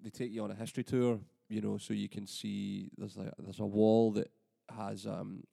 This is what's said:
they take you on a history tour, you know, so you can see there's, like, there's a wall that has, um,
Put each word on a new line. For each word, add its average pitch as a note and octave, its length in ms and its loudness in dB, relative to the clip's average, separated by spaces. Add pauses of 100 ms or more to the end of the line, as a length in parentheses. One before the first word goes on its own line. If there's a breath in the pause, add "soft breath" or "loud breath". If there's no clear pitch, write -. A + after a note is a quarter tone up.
they A2 60 -10
take B2 220 -6
you A2 120 -4
on G2+ 80 -4
a F#2+ 40 -8
history A2+ 280 -6
tour, B2 360 4 (280)
you G#2+ 140 -2
know, G#2 160 0
so - 160 -6
you G2+ 160 -2
can G2+ 180 -8
see G2+ 720 -4
there's, G2+ 180 -10
like, G2+ 220 -6
there's F#2 220 -10
a G#2+ 60 0
wall A2 480 8
that - 180 0 (440)
has, G2+ 300 -8
um, G2 480 -8